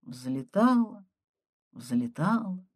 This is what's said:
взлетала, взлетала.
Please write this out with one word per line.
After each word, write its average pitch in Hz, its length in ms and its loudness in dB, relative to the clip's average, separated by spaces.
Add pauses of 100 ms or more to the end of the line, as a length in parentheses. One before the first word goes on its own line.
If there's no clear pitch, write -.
взлетала, 135 1000 0 (680)
взлетала. 156 920 -2 (120)